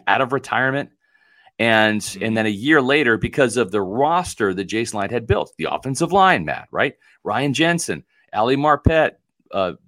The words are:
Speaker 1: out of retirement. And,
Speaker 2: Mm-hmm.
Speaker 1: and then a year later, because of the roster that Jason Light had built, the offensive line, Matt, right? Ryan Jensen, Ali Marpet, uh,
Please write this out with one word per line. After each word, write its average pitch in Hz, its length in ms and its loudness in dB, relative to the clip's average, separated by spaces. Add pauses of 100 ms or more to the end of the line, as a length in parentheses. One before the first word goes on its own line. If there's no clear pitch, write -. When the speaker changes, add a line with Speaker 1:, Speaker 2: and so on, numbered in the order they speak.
Speaker 1:
out 104 160 2
of 123 100 -4
retirement. 131 580 -2 (680)
And, 110 420 4
Speaker 2:
Mm-hmm. 98 240 -8
Speaker 1:
and 110 120 -2
then 110 100 0
a - 20 0
year 131 320 2
later, 127 380 2
because 123 400 0
of 110 120 0
the 101 120 0
roster 120 720 -2
that 95 100 -4
Jason 110 360 -4
Light 101 100 -4
had 113 160 -6
built, - 320 0
the - 120 -6
offensive 165 420 -4
line, 185 340 4
Matt, - 240 -8
right? 113 240 -2 (300)
Ryan 127 280 -2
Jensen, 160 520 -2 (280)
Ali 120 240 0
Marpet, 151 600 2 (360)
uh, 92 220 -2 (140)